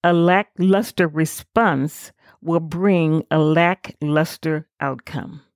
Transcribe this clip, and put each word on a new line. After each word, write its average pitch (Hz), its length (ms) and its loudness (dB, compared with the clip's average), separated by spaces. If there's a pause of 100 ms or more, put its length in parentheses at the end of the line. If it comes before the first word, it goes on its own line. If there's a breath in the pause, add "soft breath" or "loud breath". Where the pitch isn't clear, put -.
A 170 80 4
lackluster 185 960 2
response 156 1040 -2 (300 soft breath)
will 165 180 0
bring 165 720 0
a 156 80 2
lackluster 156 1300 0 (140)
outcome. 139 600 -8 (140)